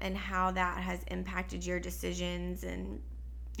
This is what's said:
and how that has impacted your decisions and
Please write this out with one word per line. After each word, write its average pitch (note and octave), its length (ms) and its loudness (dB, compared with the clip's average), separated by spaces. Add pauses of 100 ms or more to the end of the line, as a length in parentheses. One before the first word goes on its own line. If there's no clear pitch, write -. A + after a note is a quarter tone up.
and F#3+ 160 0
how F#3 340 4
that F3+ 280 4
has F3+ 280 0
impacted F#3 580 -2
your F3+ 140 2
decisions F3+ 840 0
and F#3 360 -2 (600)